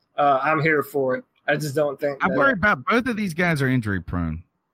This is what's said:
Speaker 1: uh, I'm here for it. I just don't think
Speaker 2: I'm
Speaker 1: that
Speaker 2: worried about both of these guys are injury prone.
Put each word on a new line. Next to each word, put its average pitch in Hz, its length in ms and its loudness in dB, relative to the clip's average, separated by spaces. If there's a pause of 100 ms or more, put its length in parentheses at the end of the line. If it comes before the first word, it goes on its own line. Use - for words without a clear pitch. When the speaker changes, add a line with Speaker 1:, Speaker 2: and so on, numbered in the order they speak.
(160)
Speaker 1:
uh, 143 280 4
I'm 156 180 0
here 151 220 2
for 131 320 -2
it. 127 80 -8 (240)
I 147 80 2
just 147 200 -4
don't 143 240 0
think 143 240 -4
Speaker 2:
I'm 185 80 0
Speaker 1:
that - 60 -2
Speaker 2:
worried 269 200 2
about 170 280 0
both 233 220 2
of 240 80 -2
these 196 180 -4
guys 165 280 0
are 139 60 2
injury 104 340 0
prone. 82 420 -4 (300)